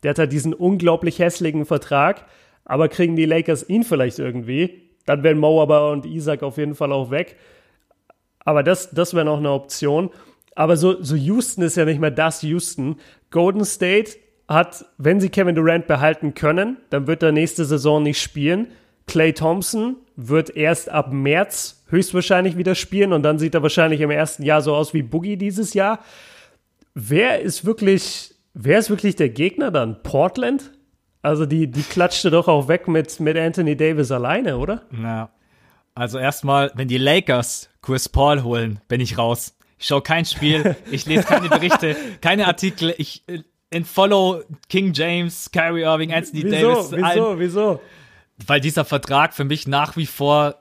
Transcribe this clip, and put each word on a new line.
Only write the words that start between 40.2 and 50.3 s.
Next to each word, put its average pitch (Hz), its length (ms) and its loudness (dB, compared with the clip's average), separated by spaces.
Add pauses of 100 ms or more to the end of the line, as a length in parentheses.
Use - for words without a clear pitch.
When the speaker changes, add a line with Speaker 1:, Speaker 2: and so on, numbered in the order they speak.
Speaker 2:
Spiel, 151 580 0
Speaker 1:
<laughs> - 80 -18
Speaker 2:
ich 139 160 -8
lese 156 180 2
keine 175 240 2
Berichte, 165 480 2 (240)
keine 190 260 2
Artikel, 180 520 -2
ich, - 280 -10
äh, 175 140 -12 (300)
entfollow 185 720 2 (260)
King 190 260 0
James, 170 580 -4
Kyrie 165 300 0
Irving, 160 300 0
Anthony 165 320 -4
Speaker 1:
Wieso? 202 120 0 (180)
Speaker 2:
Davis, 185 180 -2
Speaker 1:
Wieso? 170 120 0
Speaker 2:
allen. 202 360 2
Speaker 1:
Wieso? 180 400 0 (680)
Speaker 2:
Weil 143 140 4
dieser 151 240 -2
Vertrag 143 500 0
für 143 100 -4
mich 143 220 -4
nach 139 300 -2
wie 160 100 -4
vor 147 540 2